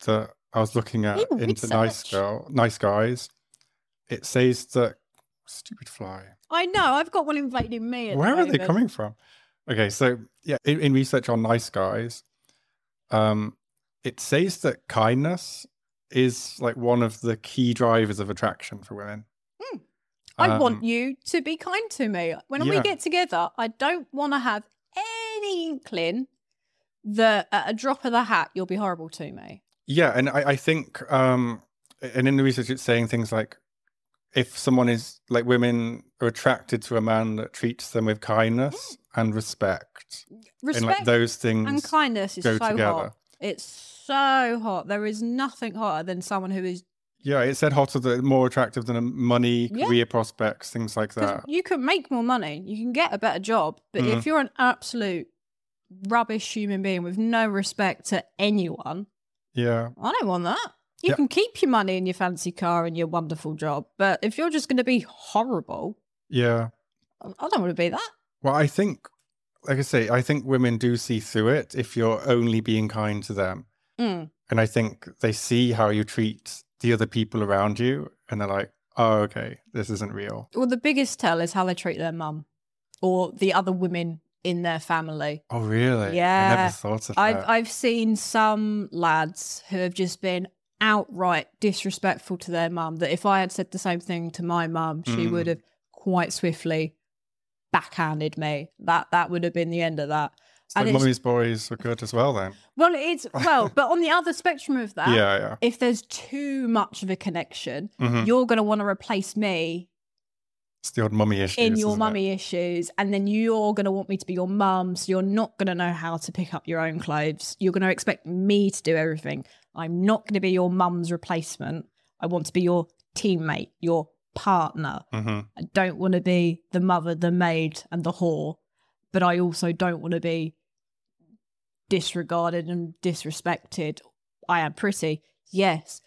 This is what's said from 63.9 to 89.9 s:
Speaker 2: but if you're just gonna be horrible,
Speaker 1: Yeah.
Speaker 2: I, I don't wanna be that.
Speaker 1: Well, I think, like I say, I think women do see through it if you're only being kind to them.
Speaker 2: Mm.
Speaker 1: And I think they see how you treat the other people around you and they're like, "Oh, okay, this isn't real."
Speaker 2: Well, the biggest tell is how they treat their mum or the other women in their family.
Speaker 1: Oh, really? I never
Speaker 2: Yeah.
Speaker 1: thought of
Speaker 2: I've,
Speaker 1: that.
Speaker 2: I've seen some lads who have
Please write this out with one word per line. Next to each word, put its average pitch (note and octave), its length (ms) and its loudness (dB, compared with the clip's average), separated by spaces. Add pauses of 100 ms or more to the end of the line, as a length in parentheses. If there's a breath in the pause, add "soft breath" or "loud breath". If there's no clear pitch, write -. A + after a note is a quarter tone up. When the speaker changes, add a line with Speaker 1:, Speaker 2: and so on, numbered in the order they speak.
Speaker 2:
but F#3+ 240 2
if A3 160 -2
you're E4 120 0
just D4+ 180 -2
gonna B3+ 160 2
be B3 160 4
horrible, G#3+ 1000 -4 (300)
Speaker 1:
Yeah. A#2 420 2 (500)
Speaker 2:
I, - 80 -14 (100)
I D4+ 100 -6
don't F4+ 120 2
wanna F3 140 0
be E3+ 160 0
that. A4+ 180 -6 (340)
Speaker 1:
Well, C3+ 120 2
I D3+ 120 4
think, F#3+ 400 -2 (580)
like C3+ 140 0
I C#3 40 0
say, A#2 260 2
I B2 140 4
think D3 220 0
women B2+ 340 4
do A#2+ 180 4
see A#2 240 0
through A2 300 2
it C#3+ 240 2
if B2 220 -4
you're A2+ 320 2
only A#2 320 4
being A2 280 2
kind G#2 360 -2
to - 100 -8
them. G2 320 -2 (340)
Speaker 2:
Mm. F3+ 300 -4 (200)
Speaker 1:
And A2+ 100 4
I A2+ 60 4
think A2+ 400 -2 (140)
they A2+ 120 0
see A#2+ 400 2
how A2 180 2
you G#2+ 140 2
treat - 600 -4 (180)
the A#2+ 100 4
other A2 140 2
people G#2+ 360 -2
around G2+ 380 2
you C#3 300 0 (180)
and G#2 120 -6
they're G2+ 80 -4
like, G2 220 -2 (260)
"Oh, A2 240 4
okay, A2+ 400 -4 (120)
this A2+ 180 -4
isn't G#2 220 -4
real." A2 420 -10
Speaker 2:
Well, B3 120 0
the B3 100 0
biggest C4+ 420 0
tell E3 220 2
is E3+ 140 -2
how F#3 100 0
they F#3 100 0
treat - 240 -6
their D#3+ 140 -4
mum D#3 320 -8 (560)
or F#3 320 0
the F#3+ 220 2
other F#3+ 180 2
women F3 480 -2 (240)
in F3 180 0
their E3 180 -2
family. D#3 720 -4
Speaker 1:
Oh, A#2+ 100 -2
really? A2+ 420 2 (180)
I F#3+ 280 4
never F#3 140 4
Speaker 2:
Yeah. F#3 80 2
Speaker 1:
thought A2 380 -4
of - 80 -2
Speaker 2:
I've, G#3 200 4
Speaker 1:
that. - 120 -4
Speaker 2:
I've A3+ 220 2
seen A3+ 460 0
some G#3+ 760 0
lads D#3+ 800 0
who G3 80 -4
have F3+ 160 -2